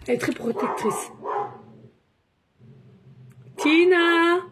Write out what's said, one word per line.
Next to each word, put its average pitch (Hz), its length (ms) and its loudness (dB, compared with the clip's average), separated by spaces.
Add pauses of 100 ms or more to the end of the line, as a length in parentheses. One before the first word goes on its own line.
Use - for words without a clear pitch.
Elle 240 80 0
est 240 40 0
très 277 140 -4
protectrice. 226 800 -4 (2500)
Tina! 339 840 4 (120)